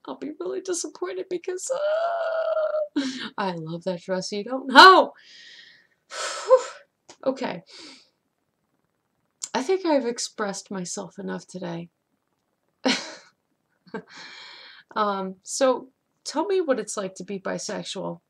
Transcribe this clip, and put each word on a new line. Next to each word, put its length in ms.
I'll 140
be 200
really 220
disappointed 680
because, 440
uh, 1300
I 140
love 320
that 180
dress. 300
You 120
don't 220
know. 460
<sighs> 540
Okay. 380
I 100
think 220
I've 220
expressed 640
myself 480
enough 300
today. 400
<laughs> 40
Um, 460
so 460
tell 220
me 140
what 200
it's 160
like 200
to 80
be 140
bisexual. 920